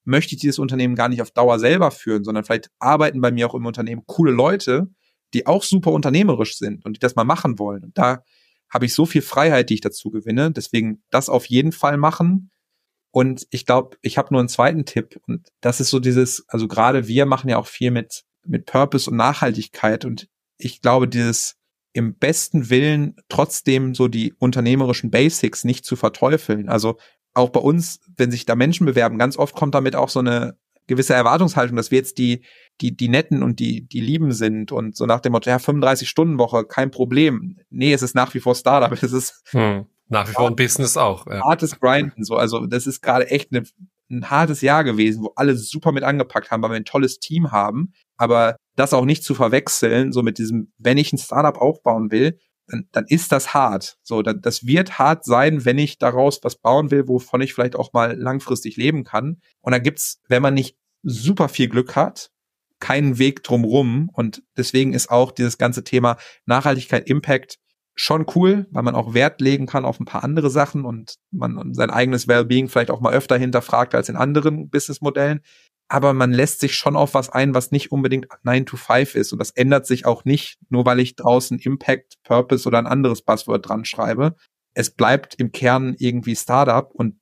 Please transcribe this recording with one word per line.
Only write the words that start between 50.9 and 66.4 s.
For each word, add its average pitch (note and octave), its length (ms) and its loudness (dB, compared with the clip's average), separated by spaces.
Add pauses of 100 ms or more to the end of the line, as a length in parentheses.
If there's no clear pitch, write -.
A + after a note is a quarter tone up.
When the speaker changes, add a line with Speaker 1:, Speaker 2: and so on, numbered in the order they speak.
Speaker 1:
ich D3 160 0
ein C3 40 -2
Startup D3 380 0
aufbauen A#2 540 0
will, C3+ 280 0 (280)
dann, - 260 -8
dann G#2+ 160 -2
ist E3 240 0
das C3+ 220 -2
hart. A2+ 480 0
So, A2+ 180 -4
da, G#2+ 140 -2
das A#2 320 -4
wird E3+ 320 0
hart D#3 260 2
sein, C3 400 2
wenn B2+ 140 2
ich D3 200 -2
daraus C3 440 2
was - 140 -4
bauen C3+ 340 2
will, C#3 180 0
wovon B2+ 320 0
ich C3 140 -4
vielleicht B2 200 -2
auch - 200 -6
mal A#2 200 2
langfristig B2+ 640 -6
leben C#3 280 -2
kann. C3+ 360 -6 (220)
Und B2+ 100 0
da B2 60 2
gibt's, - 500 -4
wenn B2 140 2
man C#3 120 2
nicht C3+ 220 -2 (260)
super C3+ 460 0
viel B2 220 0
Glück B2+ 260 -2
hat, - 340 -2 (480)
keinen C#3 380 0
Weg C3+ 260 2
drumrum. A#2+ 680 2
Und A2+ 300 -6 (140)
deswegen B2+ 360 0
ist - 180 -4
auch B2 220 4
dieses A#2+ 240 -2
ganze B2 260 -2
Thema A#2+ 360 2 (260)